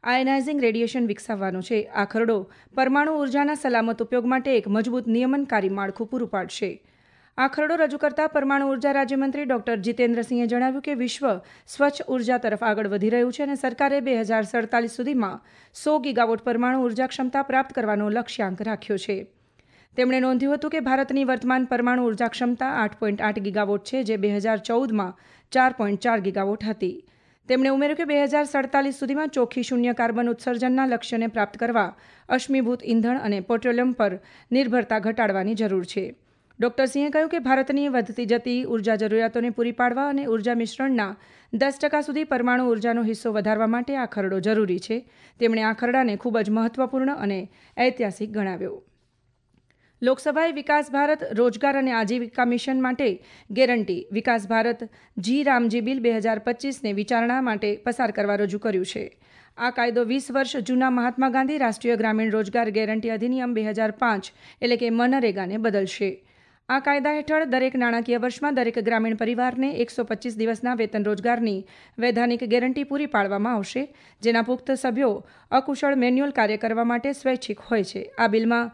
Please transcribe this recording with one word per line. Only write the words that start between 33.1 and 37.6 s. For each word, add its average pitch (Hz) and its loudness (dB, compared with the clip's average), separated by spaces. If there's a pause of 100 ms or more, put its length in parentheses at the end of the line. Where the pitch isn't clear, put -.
અને 202 -2
પેટ્રોલિયમ 240 0
પર 202 0 (320)
નિર્ભરતા 233 2
ઘટાડવાની 208 0
જરૂર 190 0
છે. 196 -6 (440)
ડોક્ટર 240 2
સિંહે 285 0
કહ્યું 311 2
કે 330 0
ભારતની 269 2